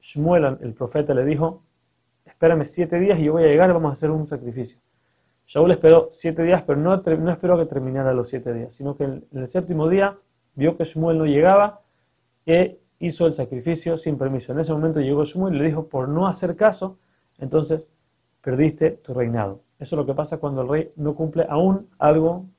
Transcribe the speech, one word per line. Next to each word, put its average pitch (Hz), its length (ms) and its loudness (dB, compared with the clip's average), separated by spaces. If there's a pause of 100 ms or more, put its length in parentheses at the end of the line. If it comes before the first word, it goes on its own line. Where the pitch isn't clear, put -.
Shmuel 151 600 0
el 117 140 -10
profeta 147 400 -4
le 127 100 2
dijo, 147 400 -2 (600)
"Espérame 165 400 2
siete 170 360 -2
días 190 180 2
y 160 60 0
yo 151 80 2
voy 165 120 2
a 156 40 8
llegar 165 220 6
y - 20 4
vamos 160 180 0
a 139 40 -6
hacer 151 180 -2
un 156 160 -4
sacrificio". 123 500 -10 (680)
Shaul 170 260 2
esperó 160 400 6
siete 165 320 -4
días, 175 200 2
pero 143 140 0
no, 180 220 0
ter-, 160 180 -2
no 165 140 -2
esperó 180 260 0
que 165 80 0
terminara 131 480 -4
los 120 140 -4
siete 123 240 -8
días, 117 220 -10
sino 139 220 -10
que 147 80 -4
en, 135 280 -8
en 139 60 -10
el 131 100 -8
séptimo 175 400 -2
día 196 300 0 (360)
vio 160 220 0
que 165 80 -2
Shmuel 160 340 -2
no 156 80 0
llegaba 190 540 4 (680)
e 170 320 2 (200)
hizo 170 280 -2
el 160 80 0
sacrificio 160 600 -4
sin 156 220 -6
permiso. 131 340 -6
En 143 80 -4
ese 160 120 -2
momento 156 280 -2
llegó 143 240 0
Shmuel 180 300 -4
y 143 40 -2
le 143 60 0
dijo, 156 240 -2
"Por 127 200 -4
no 170 200 0
hacer 180 280 -4
caso, 190 420 -2 (400)
entonces 151 520 -4 (520)
perdiste 147 480 0
tu - 240 -12
reinado". 117 460 -4 (180)
Eso 151 180 -8
es - 20 -2
lo 139 80 -2
que 135 80 -4
pasa 151 240 -6
cuando 139 240 -4
el 127 60 -4
rey 156 280 -2
no 151 180 -4
cumple 160 340 -2
aún 190 400 0 (100)
algo 160 480 2 (120)